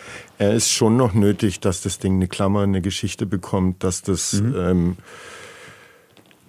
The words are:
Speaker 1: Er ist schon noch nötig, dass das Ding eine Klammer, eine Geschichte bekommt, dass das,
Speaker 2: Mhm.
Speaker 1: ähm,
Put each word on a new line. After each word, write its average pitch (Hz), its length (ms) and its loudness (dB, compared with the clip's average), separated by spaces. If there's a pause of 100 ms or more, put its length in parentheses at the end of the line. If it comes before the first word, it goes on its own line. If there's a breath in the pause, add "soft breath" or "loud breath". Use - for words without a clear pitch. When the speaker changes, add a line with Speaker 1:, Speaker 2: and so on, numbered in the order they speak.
(380 loud breath)
Speaker 1:
Er 101 160 2
ist 113 160 2
schon 113 280 4
noch 123 160 4
nötig, 101 460 2
dass 92 220 -2
das - 160 -6
Ding 95 200 0
eine 92 100 2
Klammer, 101 340 0
eine 98 200 2
Geschichte 98 440 -4
bekommt, 92 580 -2
dass 92 200 -2
das, - 300 -2
Speaker 2:
Mhm. 107 240 0
Speaker 1:
ähm, 90 400 2 (1500 loud breath)